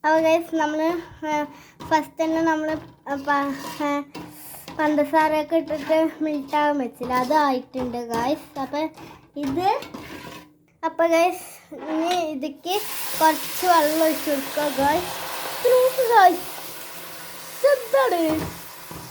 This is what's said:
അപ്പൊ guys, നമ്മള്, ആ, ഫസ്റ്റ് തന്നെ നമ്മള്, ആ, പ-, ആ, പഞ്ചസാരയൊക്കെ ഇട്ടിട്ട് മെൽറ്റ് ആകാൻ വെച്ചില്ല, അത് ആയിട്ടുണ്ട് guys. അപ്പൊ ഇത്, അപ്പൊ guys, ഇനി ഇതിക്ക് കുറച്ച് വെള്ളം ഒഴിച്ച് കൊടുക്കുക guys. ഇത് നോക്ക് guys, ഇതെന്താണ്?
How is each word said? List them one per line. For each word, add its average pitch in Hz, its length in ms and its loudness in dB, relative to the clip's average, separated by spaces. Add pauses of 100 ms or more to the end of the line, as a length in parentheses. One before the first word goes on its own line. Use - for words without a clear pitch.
അപ്പൊ 320 140 6
guys, 330 360 2
നമ്മള്, 311 460 0 (260)
ആ, 196 160 0 (440)
ഫസ്റ്റ് 320 360 0
തന്നെ 320 180 0
നമ്മള്, 311 360 0 (320)
ആ, 285 60 -2
പ-, 285 680 -2
ആ, 285 200 -2 (760)
പഞ്ചസാരയൊക്കെ 302 760 2
ഇട്ടിട്ട് 311 540 2 (120)
മെൽറ്റ് 302 340 -4
ആകാൻ 294 220 2
വെച്ചില്ല, 247 360 -4
അത് 254 200 0
ആയിട്ടുണ്ട് 254 640 0
guys. 240 640 -4
അപ്പൊ 269 160 -6 (600)
ഇത്, 339 420 0 (1040)
അപ്പൊ 320 240 2
guys, 339 340 2 (340)
ഇനി 320 560 -2
ഇതിക്ക് 311 500 -4 (380)
കുറച്ച് 311 460 2
വെള്ളം 320 380 4
ഒഴിച്ച് 311 260 0
കൊടുക്കുക 285 340 -2
guys. 294 420 2 (540)
ഇത് 494 140 4
നോക്ക് 508 300 4 (100)
guys, 359 260 8 (1200)
ഇതെന്താണ്? 466 880 2 (600)